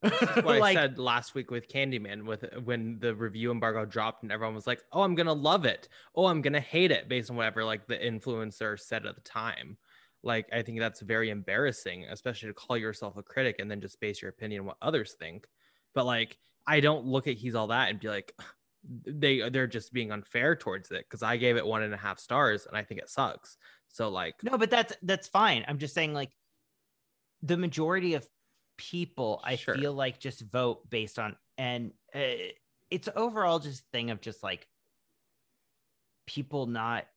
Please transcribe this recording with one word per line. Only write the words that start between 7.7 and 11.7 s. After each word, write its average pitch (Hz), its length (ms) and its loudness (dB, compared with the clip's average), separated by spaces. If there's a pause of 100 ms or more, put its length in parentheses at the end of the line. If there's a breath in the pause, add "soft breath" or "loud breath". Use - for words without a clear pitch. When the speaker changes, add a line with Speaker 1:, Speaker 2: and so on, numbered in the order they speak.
Speaker 1:
the 117 100 -2
influencer 110 800 -4
said 107 280 -6
at 101 80 -8
the - 80 -20
time. 110 560 -6 (460 soft breath)
Like, 110 280 0
I 117 100 0
think 113 180 -4
that's 113 200 -2
very 110 300 0
embarrassing, 101 800 -2